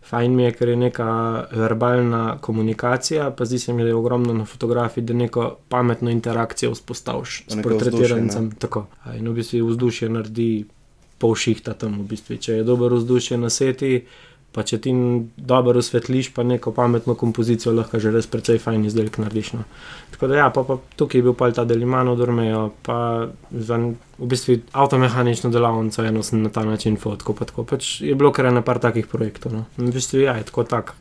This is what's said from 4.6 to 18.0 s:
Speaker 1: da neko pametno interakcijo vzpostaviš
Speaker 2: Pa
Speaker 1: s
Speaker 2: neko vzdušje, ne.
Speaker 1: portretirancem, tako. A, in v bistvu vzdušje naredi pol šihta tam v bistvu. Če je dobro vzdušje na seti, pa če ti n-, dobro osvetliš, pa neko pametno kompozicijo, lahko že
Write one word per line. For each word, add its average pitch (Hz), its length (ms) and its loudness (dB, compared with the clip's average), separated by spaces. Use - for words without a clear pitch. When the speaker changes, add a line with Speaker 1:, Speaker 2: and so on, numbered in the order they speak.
Speaker 1:
da 117 100 -2
neko 120 520 -2
pametno 120 440 0
interakcijo 117 640 -2
vzpostaviš - 720 -8
Speaker 2:
Pa - 100 -16
Speaker 1:
s 110 40 -6
Speaker 2:
neko 107 140 -2
vzdušje, 110 160 2
ne. 123 60 2
Speaker 1:
portretirancem, 113 600 0
tako. 107 320 -6
A, 117 140 -14
in 113 120 -6
v 117 60 -4
bistvu 117 340 0
vzdušje 117 420 0
naredi 110 560 -2
pol 113 140 4
šihta 110 380 -2
tam 104 260 -6
v 101 60 -6
bistvu. 110 320 -10
Če - 160 -4
je 110 100 0
dobro 120 320 4
vzdušje 120 420 2
na 120 120 0
seti, 131 560 0
pa 110 140 -4
če 113 160 -2
ti 135 100 -4
n-, 123 460 2
dobro 127 420 4
osvetliš, 127 540 0
pa 123 100 -4
neko 120 300 0
pametno 117 420 2
kompozicijo, 117 580 0
lahko 113 280 0
že 107 120 2